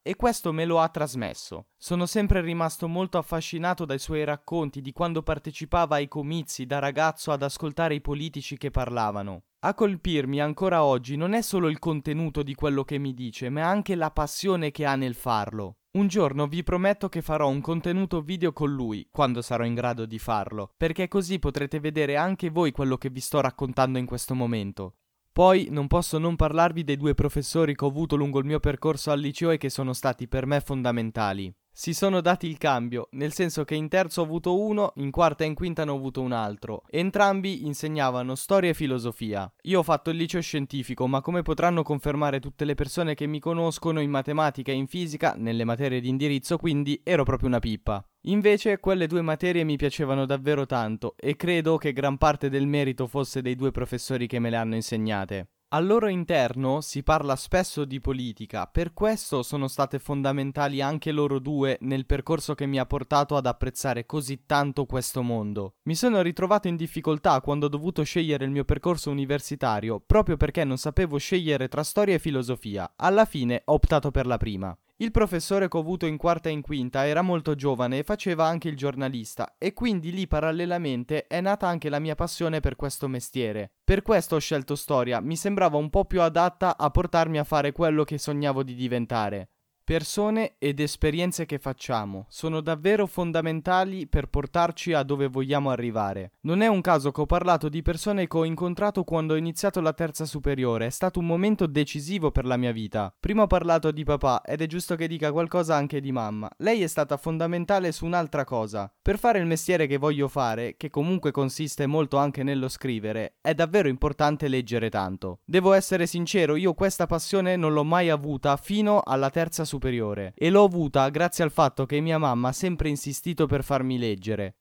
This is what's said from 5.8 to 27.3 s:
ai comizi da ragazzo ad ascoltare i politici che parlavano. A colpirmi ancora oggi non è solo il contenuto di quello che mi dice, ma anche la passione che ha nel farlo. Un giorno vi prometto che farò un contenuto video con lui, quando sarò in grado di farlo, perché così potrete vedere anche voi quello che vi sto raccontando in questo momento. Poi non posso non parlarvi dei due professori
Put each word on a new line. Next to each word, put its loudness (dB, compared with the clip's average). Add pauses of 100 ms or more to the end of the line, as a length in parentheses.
ai 0
comizi -6
da -2
ragazzo 0
ad 0
ascoltare -2
i -4
politici -8
che -6
parlavano. -2 (160)
A 0
colpirmi 0
ancora 2
oggi 2
non 0
è 2
solo 0
il -2
contenuto -2
di -6
quello 0
che -4
mi -4
dice, -8
ma -2
anche 0
la 0
passione -2
che -4
ha 2
nel -2
farlo. -4 (160)
Un 4
giorno 2
vi -4
prometto 0
che -4
farò 0
un 0
contenuto -2
video -2
con 0
lui, -4
quando 0
sarò -2
in 0
grado -2
di -10
farlo, -4
perché 0
così 0
potrete -2
vedere 0
anche 0
voi 2
quello 0
che -6
vi -10
sto 0
raccontando 0
in -2
questo -6
momento. -4 (360)
Poi 6
non -2
posso 2
non 0
parlarvi 2
dei 0
due 2
professori 0